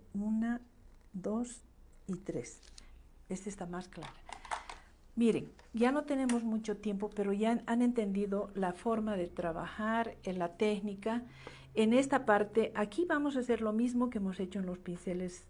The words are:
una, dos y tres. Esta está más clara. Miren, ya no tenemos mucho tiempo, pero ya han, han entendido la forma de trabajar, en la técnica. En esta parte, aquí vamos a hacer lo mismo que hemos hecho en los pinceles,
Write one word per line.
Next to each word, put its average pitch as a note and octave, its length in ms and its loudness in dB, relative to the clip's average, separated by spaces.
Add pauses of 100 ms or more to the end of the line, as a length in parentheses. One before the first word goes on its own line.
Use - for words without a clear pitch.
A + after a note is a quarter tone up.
(140)
una, A3 480 -2 (520)
dos G#3+ 500 -4 (440)
y F#3 80 -2
tres. - 580 -8 (560)
Esta F#3+ 200 -6
está G3 160 -8
más F3 220 -8
clara. - 260 -12 (1000)
Miren, A3 360 4 (220)
ya A#3+ 180 4
no D4 120 2
tenemos C4 400 2
mucho A3 340 -2
tiempo, G#3 320 -2
pero G3+ 240 0
ya G#3+ 180 4
han, A#3 160 0
han A#3 140 2
entendido G3+ 760 2
la F#3 180 0
forma A3 420 0
de F3 120 0
trabajar, F3+ 960 -2
en F#3 160 -4
la F3 180 -2
técnica. G#3+ 640 0 (500)
En A3 200 4
esta C4+ 320 4
parte, G#3 500 4
aquí G#3 300 0
vamos D4 300 2
a C4 40 2
hacer A#3+ 220 0
lo G#3+ 120 0
mismo A#3+ 360 2
que A#3 80 -4
hemos F#3+ 220 -2
hecho F#3+ 200 -4
en F#3+ 60 -2
los F3+ 140 -6
pinceles, F3+ 720 -6